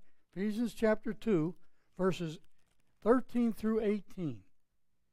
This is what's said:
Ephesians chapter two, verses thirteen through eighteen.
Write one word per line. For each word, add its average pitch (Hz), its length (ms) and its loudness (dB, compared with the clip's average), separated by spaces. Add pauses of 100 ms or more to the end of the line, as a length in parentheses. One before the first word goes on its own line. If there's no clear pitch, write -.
(320)
Ephesians 208 420 -2
chapter 214 380 2
two, 175 420 2 (420)
verses 180 420 0 (640)
thirteen 240 500 4
through 220 280 -2
eighteen. 185 600 -4 (720)